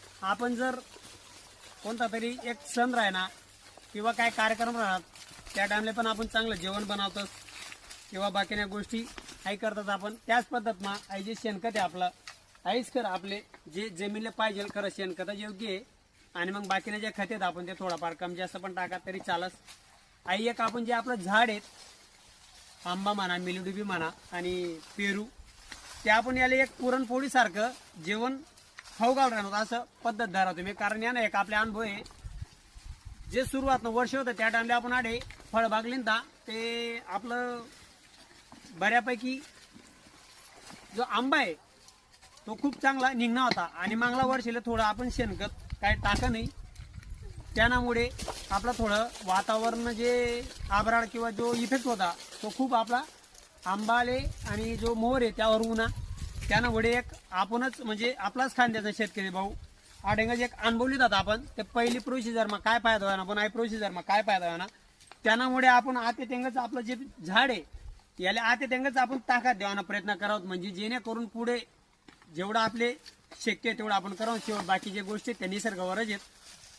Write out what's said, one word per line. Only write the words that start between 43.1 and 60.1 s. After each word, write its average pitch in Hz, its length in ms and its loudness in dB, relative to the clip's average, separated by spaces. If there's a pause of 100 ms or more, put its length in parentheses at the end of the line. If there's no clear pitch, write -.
निघणार 240 300 2
होता. 190 320 2
आणि 190 200 -2
मागला 247 300 2
वर्षीला 247 400 0
थोडं 226 180 2
आपण 214 280 0
शेणखत 202 540 -4 (160)
काय - 140 4
टाका 208 340 2
नाही, 226 180 -2 (1080)
त्यामुळे 240 520 4 (440)
आपलं 208 260 2
थोडं 220 300 2 (180)
वातावरण 226 680 2
जे 240 480 2 (300)
आबराळ 226 400 4
किंवा 233 200 -2
जो 233 240 0
इफेक्ट 240 300 2
होता 190 260 2 (300)
तो 214 160 -4
खूप 262 180 2
आपला 226 260 2 (640)
आंबा 214 340 2
आले 247 180 2 (320)
आणि 220 280 -2
जो 233 160 0
मोहर 240 280 4
आहे 220 100 4
त्यावर 220 300 4
उन्हा, 226 260 2 (600)
त्यानं 226 200 4
वडे 220 280 4
एक - 160 -4 (180)
आपणच 226 500 0
म्हणजे 226 360 0
आपलाच 247 380 0
खांद्याचा 220 420 4
शेतकरी 196 320 -2
भाऊ 190 220 -2 (520)
आडेंगाच 220 360 2